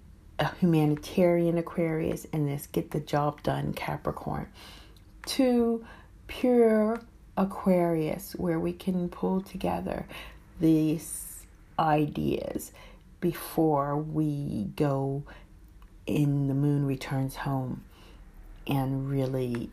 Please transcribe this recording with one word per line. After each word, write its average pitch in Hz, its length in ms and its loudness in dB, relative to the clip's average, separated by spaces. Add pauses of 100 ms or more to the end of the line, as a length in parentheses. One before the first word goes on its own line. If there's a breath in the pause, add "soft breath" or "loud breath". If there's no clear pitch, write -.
(400)
uh, 147 100 0 (100)
humanitarian 170 960 4
Aquarius, 165 760 -2
and 151 160 0
this 143 200 -6
get - 240 -4
the 156 80 -2
job 147 440 -2
done 143 300 -2
Capricorn, - 760 -6 (760 loud breath)
to 233 580 2 (440 loud breath)
pure 226 760 4 (340)
Aquarius, 175 1000 2
where 165 260 -2
we 175 120 -2
can 175 380 -2
pull 190 320 -2
together 180 680 -4 (520 loud breath)
these 160 840 2 (320)
ideas 151 920 0 (480 loud breath)
before 151 760 0
we 151 800 -2
go 139 480 0 (840 loud breath)
in 143 420 2
the 135 60 0
moon 143 320 2
returns 135 500 -4
home 127 480 -4 (840 loud breath)
and 135 440 -2
really, 131 640 -2